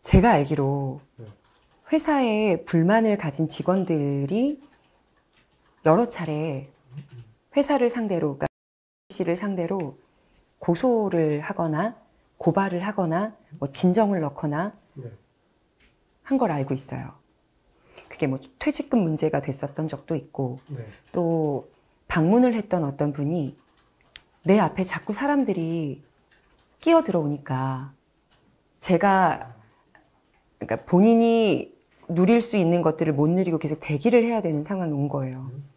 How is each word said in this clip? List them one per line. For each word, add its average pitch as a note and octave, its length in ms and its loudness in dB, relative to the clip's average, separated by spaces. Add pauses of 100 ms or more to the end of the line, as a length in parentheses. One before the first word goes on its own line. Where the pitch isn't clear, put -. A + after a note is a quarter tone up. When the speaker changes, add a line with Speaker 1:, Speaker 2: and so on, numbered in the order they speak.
Speaker 1:
제가 G3 300 6
알기로 C#3+ 720 0 (140)
Speaker 2:
네. A2+ 100 -18 (640)
Speaker 1:
회사에 A3+ 720 2
불만을 G3+ 540 4
가진 D#3+ 280 -2
직원들이 F3 1120 -2 (1300)
여러 D#3+ 240 4
차례 D3+ 640 -6 (840)
회사를 C#4 340 2
상대로, F3+ 480 -2
그러니까 C#3+ 80 -4 (640)
씨를 E3+ 260 -2
상대로 F3+ 640 -6 (600)
고소를 E3+ 800 0
하거나 E3+ 540 -4 (440)
고발을 F3+ 480 0
하거나 G3+ 500 -2 (220)
뭐 C#3 120 -6
진정을 F#3+ 500 2
넣거나 D3+ 520 -4 (220)
Speaker 2:
네. A#2+ 180 -14 (1080)
Speaker 1:
한 C4+ 160 0
걸 A#3 120 2
알고 C#3 240 -2
있어요. C3 380 -10 (960)
그게 - 180 -6
뭐 C3+ 120 -2 (200)
퇴직금 C#4+ 440 0
문제가 D#3 400 0
됐었던 C#3 460 -6
적도 D3 260 -8
있고 C3 440 -6 (100)
Speaker 2:
네. A#2+ 180 -12 (260)
Speaker 1:
또 E3 580 -2 (360)
방문을 A3+ 480 4
했던 F3+ 300 -2
어떤 C#3+ 280 -2
분이 C#3+ 440 -4 (840)
내 F#3+ 160 4
앞에 F#3 260 0
자꾸 F#3 300 -6
사람들이 E3+ 880 -2 (800)
끼어들어오니까 C#3+ 1120 0 (880)
제가, F#3 760 2 (1040)
그러니까 A2 260 -6
본인이 A3+ 880 4 (340)
누릴 F#3 320 4
수 A3+ 160 -2
있는 F3 260 2
것들을 D#3+ 320 0
못 D3 140 2
누리고 F3 300 0
계속 D3+ 220 -6
대기를 G#3+ 440 2
해야 A#3 180 -2
되는 D#3 200 -2
상황이 F3+ 300 -4
온 C#3+ 160 -2
거예요. C3 440 -6
Speaker 2:
음. C#3+ 120 -14 (120)